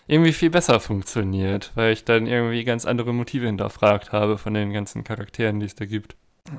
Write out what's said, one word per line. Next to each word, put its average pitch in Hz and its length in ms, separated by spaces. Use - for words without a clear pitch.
irgendwie 160 280
viel 165 160
besser 165 280
funktioniert, 98 960
weil 113 200
ich - 100
dann 113 220
irgendwie 117 380
ganz 117 200
andere 120 300
Motive 120 320
hinterfragt 104 640
habe 104 240
von 107 160
den 104 220
ganzen 107 300
Charakteren, 107 560
die 104 40
es 101 100
da 107 120
gibt. 104 300